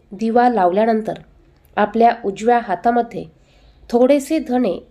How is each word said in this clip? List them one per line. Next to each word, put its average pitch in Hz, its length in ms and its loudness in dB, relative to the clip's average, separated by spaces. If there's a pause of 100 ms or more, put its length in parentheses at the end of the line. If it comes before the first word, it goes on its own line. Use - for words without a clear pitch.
(120)
दिवा 226 360 2
लावल्यानंतर 214 680 0 (640)
आपल्या 226 380 2 (100)
उजव्या 214 400 0
हातामध्ये 208 600 -4 (680)
थोडेसे 277 480 2
धणे 240 400 -2 (120)